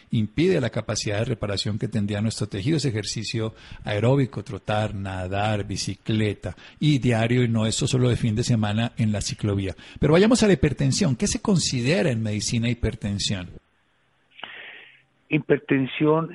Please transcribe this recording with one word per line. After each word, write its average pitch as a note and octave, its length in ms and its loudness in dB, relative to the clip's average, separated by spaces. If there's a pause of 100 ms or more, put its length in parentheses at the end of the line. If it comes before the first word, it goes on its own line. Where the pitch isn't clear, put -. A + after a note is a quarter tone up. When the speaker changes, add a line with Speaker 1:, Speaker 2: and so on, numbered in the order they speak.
Speaker 1:
impide D#3 520 0
la A#2 100 -2
capacidad G#2+ 480 -4
de A2+ 60 -2
reparación G#2+ 520 -4
que - 100 -4
tendría G#2 340 -2
nuestro G#2+ 260 -2
tejido, A2+ 300 -2
ese C#3 120 -2
ejercicio A2 640 -4 (300)
aeróbico, A#2 600 0
trotar, G#2+ 520 -4
nadar, G2 680 -2
bicicleta, G2+ 880 -4 (240)
y D3+ 180 4
diario, A#2 460 2
y A#2 60 2
no A2+ 180 2
eso A2+ 200 -2
solo B2 220 2
de A2+ 60 2
fin A2 200 0
de A#2 80 0
semana A2 540 0
en G#2+ 140 2
la G2+ 100 -2
ciclovía. G2 520 -2 (260)
Pero D3+ 140 4
vayamos G#3+ 280 6
a A3 60 6
la F#3+ 60 6
hipertensión. C#3 600 2
¿Qué G#3 120 -2
se - 140 -2
considera D#3+ 680 2
en A2+ 140 0
medicina A2 460 -2
hipertensión? G2+ 800 -4 (1800)
Speaker 2:
Hipertensión D3+ 1040 0